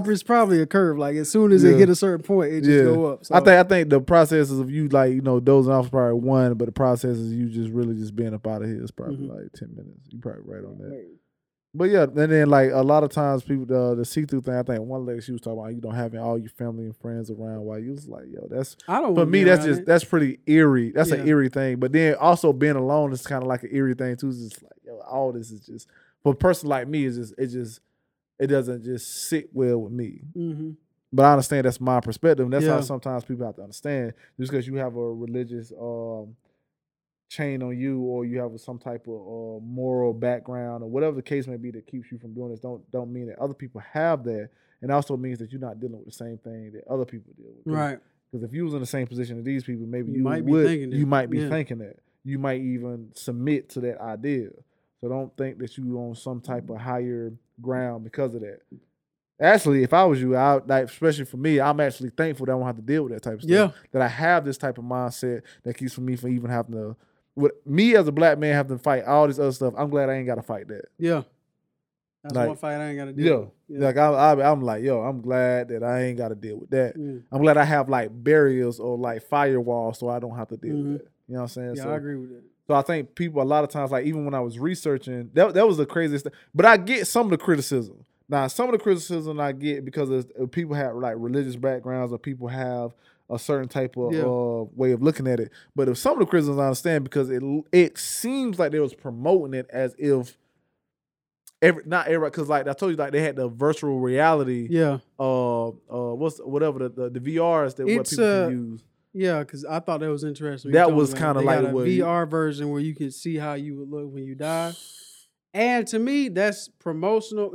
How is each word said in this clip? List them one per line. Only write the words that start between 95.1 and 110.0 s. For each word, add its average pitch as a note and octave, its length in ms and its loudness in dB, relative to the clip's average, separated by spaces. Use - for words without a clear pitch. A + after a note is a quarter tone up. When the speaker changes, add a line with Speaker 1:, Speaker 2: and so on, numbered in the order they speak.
Speaker 2:
at B2 120 0
it. G#2+ 100 -6
But C3+ 120 2
if B2+ 100 -2
some D4 160 0
of - 60 -2
the F3+ 60 4
criticism C#3+ 340 2
I C#3 40 2
understand C#3 400 0
because C3 260 -2
it, B2+ 120 -2
it F3+ 260 4
seems B3 600 -4
like D3+ 140 0
they D3+ 80 0
was C3+ 140 -2
promoting C#3 600 -2
it B2+ 160 -6
as B2+ 280 -4
if C#3 380 0
every, E3 260 2
not E3 200 -2
everybody, D#3 260 -2
'cause, D3+ 160 -6
like C#3+ 200 0
I C#3 40 -6
told F#3 200 -4
you, D#3 40 -4
like, C#3 160 -4
they C#3+ 100 2
had C#3+ 140 -4
the B2+ 120 -4
virtual C#3 520 -2
reality, B2+ 680 0
Speaker 1:
Yeah. D#3 280 2
Speaker 2:
uh, B2 500 -2
uh, A2+ 40 -8
what's, D#3 240 -4
whatever C#3+ 420 -2
the, B2+ 80 -4
the, B2 220 -6
the B2 100 -8
V D3+ 180 -4
Rs D#3+ 360 0
that C3 120 -6
what G#3 60 2
Speaker 1:
It's, A3+ 180 0
Speaker 2:
people A3+ 140 2
Speaker 1:
uh, G3 240 2
Speaker 2:
can - 20 -2
use. A2+ 140 -14
Speaker 1:
yeah, F3+ 320 -2
'cause C#3 200 -14
I D#3+ 160 -6
thought E3 200 -4